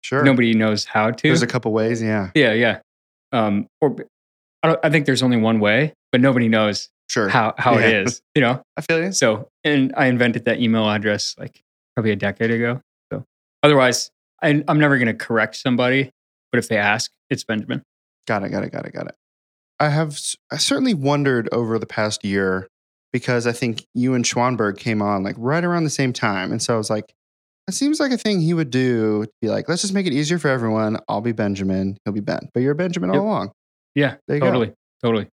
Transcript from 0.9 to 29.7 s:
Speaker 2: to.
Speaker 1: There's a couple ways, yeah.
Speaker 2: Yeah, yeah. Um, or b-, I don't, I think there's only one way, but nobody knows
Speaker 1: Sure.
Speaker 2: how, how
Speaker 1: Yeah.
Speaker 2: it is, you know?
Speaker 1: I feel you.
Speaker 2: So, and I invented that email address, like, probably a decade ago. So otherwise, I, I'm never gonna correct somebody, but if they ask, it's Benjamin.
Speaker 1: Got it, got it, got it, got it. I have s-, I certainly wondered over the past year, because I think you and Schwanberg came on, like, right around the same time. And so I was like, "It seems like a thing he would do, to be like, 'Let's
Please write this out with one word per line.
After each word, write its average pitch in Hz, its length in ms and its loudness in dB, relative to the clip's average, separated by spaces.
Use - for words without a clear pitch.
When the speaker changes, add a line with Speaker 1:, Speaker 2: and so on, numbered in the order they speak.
Speaker 2:
to. 117 180 -10
Speaker 1:
There's 165 140 4
a 120 60 -2
couple 117 240 -2
ways, 113 280 0
yeah. 107 360 -2
Speaker 2:
Yeah, 123 160 4
yeah. 110 260 2
Um, 104 340 0
or 147 100 2
b-, 120 140 -10
I 156 60 2
don't, 160 160 2
I 160 40 4
think 147 160 2
there's 131 160 2
only 123 160 2
one 113 220 2
way, 110 360 2
but 123 80 4
nobody 123 260 4
knows 107 440 0
Speaker 1:
Sure. 107 200 0
Speaker 2:
how, 113 300 2
how 120 180 4
Speaker 1:
Yeah. 110 100 4
Speaker 2:
it 107 200 2
is, - 160 -6
you 151 40 4
know? 127 220 0
Speaker 1:
I 147 60 -8
feel 165 200 0
you. 185 80 -4
Speaker 2:
So, 117 380 0
and 135 320 2
I 139 100 4
invented 120 380 2
that 117 160 0
email 113 280 2
address, 104 480 -2
like, - 240 -16
probably 110 160 0
a 101 40 0
decade 101 360 -2
ago. 120 280 -2
So - 120 -10
otherwise, 131 480 4
I, 147 280 2
I'm 156 100 2
never 143 180 4
gonna 117 160 0
correct 110 440 -2
somebody, 131 540 0
but 120 80 2
if - 80 -10
they 113 80 0
ask, 104 340 0
it's 123 140 -4
Benjamin. 113 400 -6
Speaker 1:
Got 101 160 -2
it, 95 60 -6
got 98 120 -4
it, 90 80 -8
got - 160 -8
it, - 60 -14
got - 160 -10
it. - 80 -18
I 151 80 2
have 151 220 0
s-, - 260 -10
I 160 60 -8
certainly 262 360 0
wondered 139 560 0
over 113 300 -2
the 110 60 -6
past 107 380 -4
year, 95 440 0
because 120 320 -2
I 120 60 2
think 117 420 -4
you 127 220 0
and 120 100 0
Schwanberg 117 540 0
came 107 240 -2
on, 101 220 0
like, 101 120 -6
right 143 280 -2
around 175 180 0
the 151 80 0
same 131 220 -2
time. 98 400 -2
And 110 100 -4
so 120 120 0
I 113 40 2
was 107 120 -4
like, 107 220 -4
"It 190 60 -8
seems 294 240 0
like 277 140 0
a 240 40 0
thing 202 240 0
he 165 140 2
would 156 160 -2
do, 113 540 2
to - 80 -12
be 110 60 -2
like, 104 200 -2
'Let's 170 140 -2